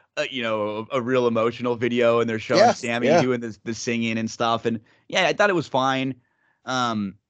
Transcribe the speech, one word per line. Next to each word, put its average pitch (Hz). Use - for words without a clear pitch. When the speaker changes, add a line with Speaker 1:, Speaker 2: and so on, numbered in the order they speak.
Speaker 1:
a, 147
you 123
know, 110
a, 139
a 127
real 123
emotional 120
video, 117
and 117
they're 110
showing 117
Speaker 2:
Yeah, 226
Speaker 1:
Sammy 120
Speaker 2:
yeah. 160
Speaker 1:
doing 127
the, 117
the 113
singing 117
and 110
stuff. 117
And 113
yeah, 185
I 151
thought 208
it 196
was 156
fine. 131
Um, 113